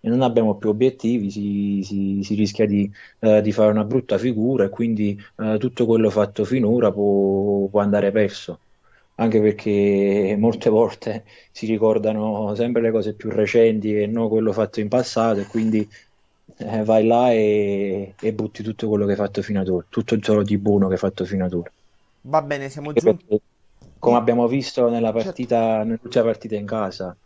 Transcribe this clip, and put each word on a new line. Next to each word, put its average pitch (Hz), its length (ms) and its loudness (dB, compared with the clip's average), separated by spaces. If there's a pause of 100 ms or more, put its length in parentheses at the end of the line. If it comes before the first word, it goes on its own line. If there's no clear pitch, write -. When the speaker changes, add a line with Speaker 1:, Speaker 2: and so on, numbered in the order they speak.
Speaker 1:
e 107 80 -4
non 123 120 2
abbiamo 113 340 2
più 107 140 -2
obiettivi, 113 600 0
si, 101 520 -2
si, 98 400 -2
si 104 120 -4
rischia 104 300 0
di, 101 240 0 (300)
eh, 107 220 4
di 107 100 0
fare 107 200 4
una 107 140 2
brutta 120 320 -2
figura 117 480 0
e 98 40 -4
quindi, 104 480 -2 (200)
eh, 107 200 -2
tutto 123 280 -2
quello 113 240 4
fatto 104 360 0
finora 117 460 2
può, 101 760 2
può 101 140 0
andare 101 300 2
perso. 104 480 -2 (580)
Anche 113 240 2
perché 101 960 2
molte 113 320 2
volte 110 540 0 (280)
si - 140 -12
ricordano 107 920 0
sempre 117 260 -2
le 113 100 0
cose 107 240 -2
più - 140 -10
recenti 107 720 2
e 104 60 0
non 113 220 -2
quello 110 220 0
fatto 107 300 -2
in 104 80 -4
passato 113 500 0
e 101 80 -6
quindi, 110 420 -2 (680)
eh, 107 260 -4
vai 110 240 4
là 120 240 4
e, 101 880 0
e 110 140 -4
butti 107 300 -8
tutto 110 260 -6
quello 104 160 0
che 101 60 0
hai 98 60 0
fatto 101 240 -4
fino 101 200 -4
ad 92 80 -2
ora, 87 200 -2
tutto 113 300 -2
ciò 107 240 2
di 104 140 0
buono 101 300 2
che 92 60 0
hai 90 60 -2
fatto 98 260 -2
fino 92 200 -4
ad 90 80 -4
ora. 85 180 -6 (560)
Speaker 2:
Va 151 140 0
bene, 143 280 -6
siamo 151 240 -10
Speaker 1:
Anche - 80 2
Speaker 2:
giunti 175 260 0
Speaker 1:
perché, 107 140 -2 (580)
come 120 180 2
Speaker 2:
Sì. - 0 -
Speaker 1:
abbiamo 117 300 2
visto 127 420 0
nella 117 260 0
Speaker 2:
Certo. 113 80 -2
Speaker 1:
partita, 113 600 -2
nell'ultima 113 420 -2
partita 110 300 -4
in 104 100 -6
casa 95 500 -6 (100)